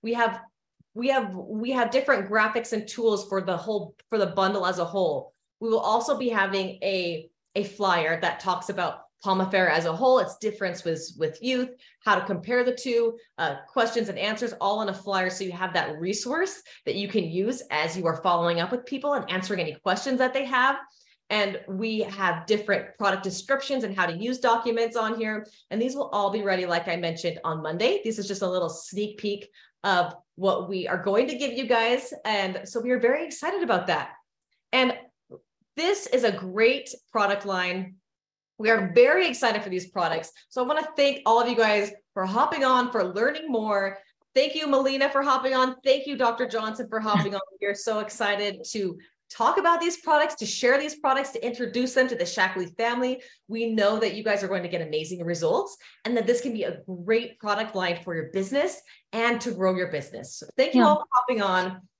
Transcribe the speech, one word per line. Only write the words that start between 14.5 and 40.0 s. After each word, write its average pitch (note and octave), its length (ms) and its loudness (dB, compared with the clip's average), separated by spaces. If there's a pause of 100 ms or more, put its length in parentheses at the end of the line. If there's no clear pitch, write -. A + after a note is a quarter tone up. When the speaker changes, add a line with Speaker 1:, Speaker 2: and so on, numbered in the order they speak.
Speaker 1:
all G#3 220 0
in G#3 60 -2
a F#3+ 40 -4
flyer. F#3+ 380 -2
So F#3+ 140 -6
you F3+ 80 -6
have F3+ 220 -4
that D3+ 260 0
resource B3 600 -2 (240)
that - 120 -2
you G3+ 100 -4
can G3 160 -2
use F#3 480 -2
as D#3+ 260 -2
you F3 100 -2
are D#3+ 180 0
following E3+ 340 2
up E3+ 140 -2
with A#3+ 120 -4
people C#4+ 300 -4
and - 160 -4
answering F#3 300 -2
any D#3 140 -4
questions G3+ 440 -2
that B3+ 160 2
they C4+ 120 0
have. C4 320 2 (520)
And G3+ 380 0
we G#3+ 320 -4
have F#3+ 460 -2
different G#3 520 0
product F#3+ 240 0
descriptions C4+ 640 -2
and G3 100 -6
how F#3 120 2
to E3 100 -4
use B3 240 -4
documents A#3 560 2
on A3 200 -2
here. G#3+ 300 -4 (240)
And A3 100 -2
these B3+ 140 0
will C#4 140 -4
all G3+ 220 0
be G#3+ 120 -2
ready, F#3 240 0
like F3 220 -2
I E3+ 80 -2
mentioned, E3 480 -4
on D#3+ 180 -2
Monday. G#3 400 0
This A3 160 -4
is G3 80 -6
just G3 160 -4
a F#3 80 0
little F3+ 180 0
sneak G#3 500 -6
peek G3+ 300 -6 (360)
of F3 320 2 (180)
what F3+ 340 0
we F#3 200 -4
are F3+ 120 -2
going G3+ 280 2
to C4 100 -6
give C4+ 140 -2
you B3+ 160 -6
guys. A#3+ 440 2 (120)
And G3 400 -2
so - 160 -6
we A#3+ 100 -2
are B3 80 2
very C#4 260 2
excited E4+ 380 -4
about G3 240 2
that. D#3 240 -2 (600)
And B3+ 260 2 (760)
this F4+ 340 0
is B3+ 160 4
a G#3 80 4
great G#3+ 640 0 (160)
product G3+ 360 0
line. F#3 480 -4 (640)
We G#3+ 100 0
are F#3+ 260 4
very D4+ 320 8
excited A3 360 0
for G#3 80 -8
these F3+ 180 -4
products. E3 420 -2 (200)